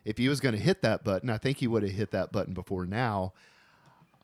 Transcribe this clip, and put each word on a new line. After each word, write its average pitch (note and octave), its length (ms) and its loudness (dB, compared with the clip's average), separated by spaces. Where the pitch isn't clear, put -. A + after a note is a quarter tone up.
If G#2+ 140 -4
he B2 100 4
was C#3 120 2
gonna B2 180 2
hit D#3 240 2
that A2 220 2
button, G2 260 0
I A2+ 80 0
think C3+ 220 -2
he C3 80 0
would A2+ 160 2
have F#2+ 80 0
hit G2 180 -4
that F#2 220 -2
button F#2+ 240 -2
before F2+ 320 -4
now. G2+ 460 -2